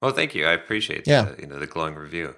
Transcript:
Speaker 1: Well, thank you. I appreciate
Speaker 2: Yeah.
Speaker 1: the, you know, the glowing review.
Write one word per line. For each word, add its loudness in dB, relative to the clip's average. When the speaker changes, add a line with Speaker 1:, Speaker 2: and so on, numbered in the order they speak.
Speaker 1:
Well, 2
thank 0
you. 0
I 6
appreciate -2
Speaker 2:
Yeah. 8
Speaker 1:
the, -4
you -12
know, -10
the -6
glowing -4
review. -8